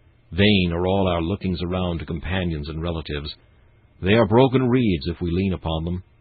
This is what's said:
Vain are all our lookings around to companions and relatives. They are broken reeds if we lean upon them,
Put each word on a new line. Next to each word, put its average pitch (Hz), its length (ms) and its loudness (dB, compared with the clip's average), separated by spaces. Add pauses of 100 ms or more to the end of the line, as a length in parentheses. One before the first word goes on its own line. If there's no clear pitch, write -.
(340)
Vain 95 400 4
are 87 140 0
all 95 220 2
our 85 140 0
lookings 90 400 -4
around 87 360 -2
to 76 80 -10
companions 85 640 -4
and 80 140 -8
relatives. 76 540 -6 (640)
They 92 140 2
are 226 120 6
broken 127 420 4
reeds 107 400 0
if 82 120 -6
we 87 100 -2
lean 92 220 0
upon 80 320 -4
them, 87 180 -6 (180)